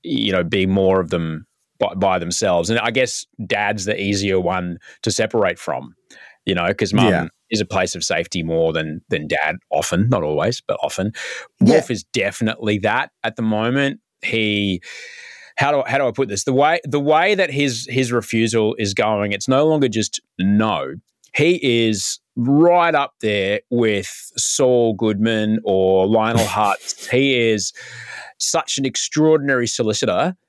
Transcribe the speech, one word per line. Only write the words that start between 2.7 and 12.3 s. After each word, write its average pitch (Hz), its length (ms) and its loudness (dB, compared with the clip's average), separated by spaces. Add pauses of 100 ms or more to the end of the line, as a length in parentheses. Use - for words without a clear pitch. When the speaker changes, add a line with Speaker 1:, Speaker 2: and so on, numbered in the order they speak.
Speaker 1:
And 117 80 2
I 117 140 -2
guess 127 340 -2 (200)
dad's 104 400 -2
the 104 140 -2
easier 98 380 0
one 90 400 -2 (240)
to 110 80 -2
separate 107 480 0
from, 65 360 -8 (520)
you 95 80 0
know, 87 180 0
'cause 101 220 -2
mum 104 140 6
Speaker 2:
Yeah. 82 180 2 (240)
Speaker 1:
is 107 100 0
a 101 40 0
place 92 320 -2
of 85 80 -8
safety 85 400 -2
more 82 280 0
than, 78 360 -4
than 76 180 -4
dad 76 300 -2 (140)
often, 87 380 0
not 98 140 0
always, 76 380 -2
but - 220 -6
often. 95 300 -4 (480)
Speaker 2:
Yeah. 208 140 8
Speaker 1:
Wolf - 160 2
is 107 140 -4
definitely 107 760 -2